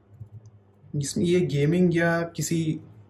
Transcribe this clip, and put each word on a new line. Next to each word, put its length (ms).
इसमें 280
ये 160
gaming 560
या 260
किसी, 580